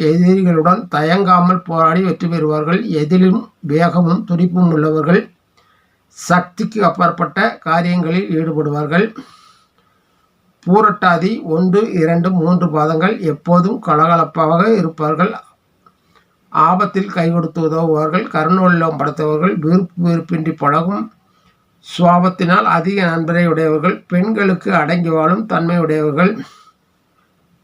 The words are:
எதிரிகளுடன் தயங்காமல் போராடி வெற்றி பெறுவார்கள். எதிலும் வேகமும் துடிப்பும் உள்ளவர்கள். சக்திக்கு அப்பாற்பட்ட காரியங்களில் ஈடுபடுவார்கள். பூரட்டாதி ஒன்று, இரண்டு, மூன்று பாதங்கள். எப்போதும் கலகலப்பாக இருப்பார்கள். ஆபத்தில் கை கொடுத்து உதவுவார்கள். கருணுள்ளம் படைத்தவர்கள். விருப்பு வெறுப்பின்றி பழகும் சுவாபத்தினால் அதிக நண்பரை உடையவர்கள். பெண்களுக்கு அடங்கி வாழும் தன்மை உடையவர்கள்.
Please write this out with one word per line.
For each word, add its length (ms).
எதிரிகளுடன் 840
தயங்காமல் 720
போராடி 420
வெற்றி 240
பெறுவார்கள். 680
எதிலும் 560
வேகமும் 560
துடிப்பும் 500
உள்ளவர்கள். 560
சக்திக்கு 640
அப்பாற்பட்ட 760
காரியங்களில் 720
ஈடுபடுவார்கள். 800
பூரட்டாதி 800
ஒன்று, 500
இரண்டு, 380
மூன்று 380
பாதங்கள். 540
எப்போதும் 580
கலகலப்பாக 920
இருப்பார்கள். 580
ஆபத்தில் 580
கை 180
கொடுத்து 340
உதவுவார்கள். 640
கருணுள்ளம் 720
படைத்தவர்கள். 640
விருப்பு 440
வெறுப்பின்றி 500
பழகும் 580
சுவாபத்தினால் 800
அதிக 360
நண்பரை 420
உடையவர்கள். 600
பெண்களுக்கு 640
அடங்கி 360
வாழும் 360
தன்மை 340
உடையவர்கள். 640